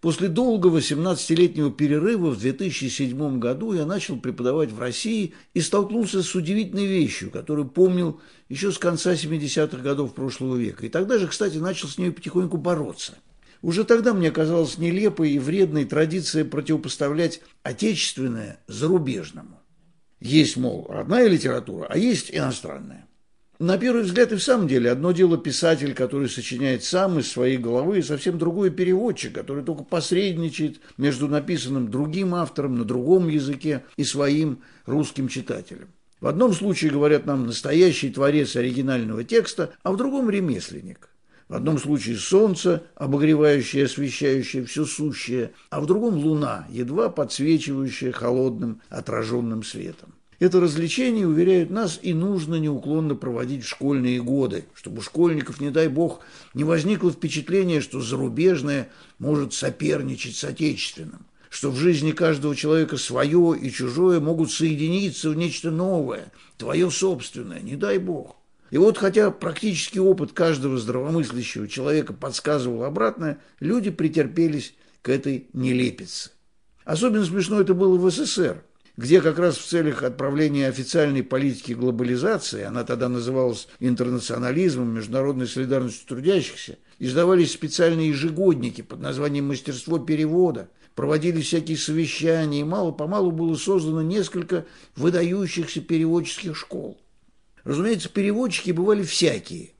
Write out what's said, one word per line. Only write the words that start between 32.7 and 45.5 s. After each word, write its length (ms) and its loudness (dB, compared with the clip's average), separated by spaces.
на 80 0
другом 440 4
языке 540 -2
и 80 -2
своим 540 0
русским 440 -2
читателем. 600 -8
В 60 -4
одном 260 4
случае, 380 0
говорят 340 4
нам 220 0
"настоящий 640 2
творец 460 2
оригинального 680 -2
текста", 460 0
а 100 -2
в 40 0
другом – 320 0
"ремесленник". 800 -4
В 60 -12
одном 240 0
случае – 380 -2
"солнце", 680 4
обогревающее 840 4
и 60 4
освещающее 800 -2
всё 180 -2
сущее, 680 -4